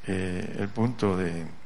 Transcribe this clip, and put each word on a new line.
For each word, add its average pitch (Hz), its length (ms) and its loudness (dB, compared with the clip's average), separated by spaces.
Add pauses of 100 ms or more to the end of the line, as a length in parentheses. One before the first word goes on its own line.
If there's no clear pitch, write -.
eh, 92 540 -2
el 101 80 0
punto 110 480 2
de 85 320 0 (180)